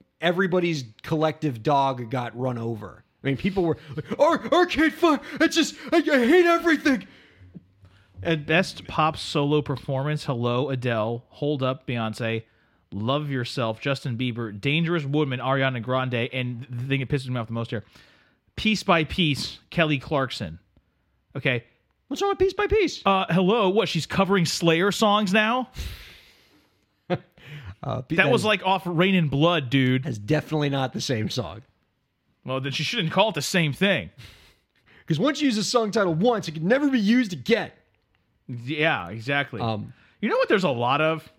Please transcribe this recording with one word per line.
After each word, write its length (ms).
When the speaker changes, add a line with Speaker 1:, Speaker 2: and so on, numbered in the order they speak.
Speaker 1:
everybody's 600
collective 640
dog 460
got 280
run 200
over. 460
I 40
mean, 100
people 260
were 140
like, 240
"Ar-, 340
Arcade 400
Fire, 260
I 80
just, 280
I, 60
I 40
hate 200
everything." 640
Speaker 2:
And 240
best 420
pop 300
solo 440
performance, 640
hello, 440
Adele, 600
Hold 340
Up, 240
Beyonce, 560
Love 360
Yourself, 520
Justin 360
Bieber, 420
Dangerous 460
Woman, 340
Ariana 420
Grande, 520
and 360
the 180
thing 140
that 80
pisses 200
me 100
off 80
the 60
most 180
here, 120
Piece 280
by 200
Piece, 560
Kelly 300
Clarkson. 600
Okay. 280
Speaker 1:
What's 140
wrong 80
with 100
Piece 140
by 140
Piece? 380
Speaker 2:
Uh, 260
hello, 380
what, 200
she's 160
covering 400
Slayer 460
songs 420
now? 400
Speaker 1:
<laughs> 60
Uh, 180
P-, 140
Speaker 2:
That 80
Speaker 1:
that 80
Speaker 2:
was, 100
Speaker 1:
is, 40
Speaker 2:
like, 200
off 200
Rain 280
and 160
Blood, 400
dude. 360
Speaker 1:
that's 120
definitely 520
not 240
the 80
same 280
song. 320
Speaker 2:
Well, 160
then 120
she 120
shouldn't 280
call 180
it 60
the 80
same 300
thing. 360
Speaker 1:
<laughs> 500
'Cause 120
once 200
you 60
use 140
a 40
song 280
title 240
once, 320
it 60
can 140
never 220
be 100
used 320
again. 400
Speaker 2:
Yeah, 640
exactly. 520
Speaker 1:
Um, 320
Speaker 2:
You 100
know 80
what 120
there's 140
a 60
lot 300
of? 400